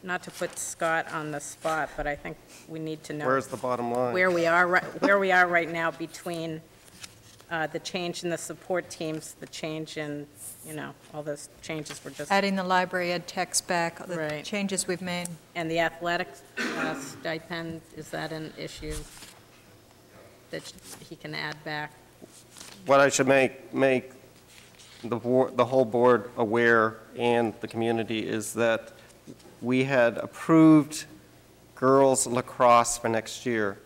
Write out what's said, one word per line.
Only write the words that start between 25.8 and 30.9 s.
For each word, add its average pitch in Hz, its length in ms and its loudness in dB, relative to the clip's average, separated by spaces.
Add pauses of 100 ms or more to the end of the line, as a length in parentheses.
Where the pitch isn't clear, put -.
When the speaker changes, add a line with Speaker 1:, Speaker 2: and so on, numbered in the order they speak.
Speaker 2:
board 120 520 4
aware 113 600 4 (200)
and 120 440 2
the 110 80 -10
community 113 580 -2
is 110 280 -6
that 117 380 0 (680)
we 127 220 2
had 123 340 4
approved 160 880 6 (680)